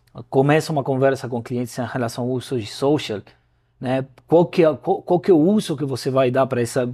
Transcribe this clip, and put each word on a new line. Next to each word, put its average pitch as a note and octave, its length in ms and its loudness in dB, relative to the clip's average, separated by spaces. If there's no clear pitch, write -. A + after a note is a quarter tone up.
começa D3 420 2
uma C#3+ 120 -2
conversa C3+ 460 0
com A#2+ 120 -6
clientes A#2+ 360 -8
em B2 80 -4
relação A#2+ 400 -6
ao B2 60 -4
uso B2+ 280 -6
de G#2 80 -8
social, C#3 540 -2
né? C3 260 -4
Qual E3+ 180 6
que E3+ 180 2
é, D#3 120 4
qual, F3+ 260 -4
qual F3+ 180 0
que - 120 2
é - 20 8
o E3 40 8
uso F3+ 400 2
que C#3+ 80 -4
você C3+ 260 -6
vai C3 200 2
dar C3+ 160 2
pra B2 140 -2
essa, B2 320 -2